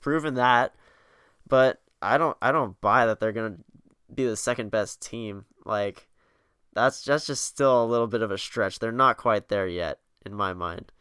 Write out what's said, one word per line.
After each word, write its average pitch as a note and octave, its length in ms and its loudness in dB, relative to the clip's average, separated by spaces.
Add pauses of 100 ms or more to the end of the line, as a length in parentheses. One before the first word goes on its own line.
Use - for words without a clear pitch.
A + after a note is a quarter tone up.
proven D3+ 340 -2
that. B2 400 4 (760)
But - 320 4 (220)
I A2+ 160 2
don't, D#3 240 0
I B2+ 100 2
don't B2+ 300 -2
buy A2+ 240 4
that A2 140 -2
they're A2 120 -2
gonna A2 240 -6 (560)
be B2+ 140 -2
the A2 100 -2
second A#2+ 340 -4
best G#2+ 300 -4
team. G#2+ 460 -12 (180)
Like, G2+ 440 -6 (680)
that's, B2 300 0
that's D3 220 0
just C3+ 180 -6
still C3 380 2
a A#2 40 0
little A#2 220 0
bit A2 120 -2
of A2 100 -2
a G2 60 -2
stretch. G2 420 -4
They're A2+ 140 -4
not B2 240 2
quite G#2+ 320 0
there G2+ 180 0
yet, F2 340 -4 (260)
in G2+ 80 -12
my G2 180 -2
mind. F2 480 -10